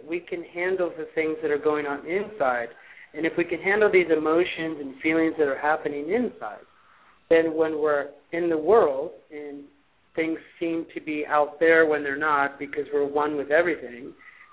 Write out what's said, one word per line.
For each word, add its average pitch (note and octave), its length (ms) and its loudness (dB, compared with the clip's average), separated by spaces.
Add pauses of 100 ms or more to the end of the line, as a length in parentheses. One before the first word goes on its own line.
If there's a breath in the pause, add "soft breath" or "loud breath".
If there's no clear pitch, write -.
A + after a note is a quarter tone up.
we E3+ 120 -6
can E3+ 240 -10 (100)
handle F3+ 420 -2
the D#3 200 -10
things D#3 260 -2
that D#3+ 80 -2
are D3 80 2
going D3 300 0
on C#3+ 180 -6
inside. D3 600 -2 (480 loud breath)
And D#3 100 -4
if D#3+ 100 -2
we F3 100 0
can E3+ 160 -6
handle G#3 300 4
these F3+ 240 6
emotions D#3+ 640 0
and C3+ 220 -12
feelings D#3+ 380 2
that D3+ 80 4
are C3+ 100 -2
happening D3+ 540 -2
inside, B2+ 500 -4 (680 soft breath)
then E3 240 4
when D#3 240 0
we're D3 300 0 (220)
in E3+ 200 -2
the D#3+ 60 2
world D#3 520 4 (220)
and D3 320 -14 (520)
things D#3+ 220 -2 (220)
seem E3 340 -2
to E3 80 -10
be D3+ 260 -6
out D3 320 2
there E3 280 6
when D3+ 160 0
they're C#3 120 -2
not C#3+ 440 0
because C#3+ 340 -6
we're C#3+ 140 2
one D3 300 -2
with C#3 120 -6
everything, C#3 640 0 (400 loud breath)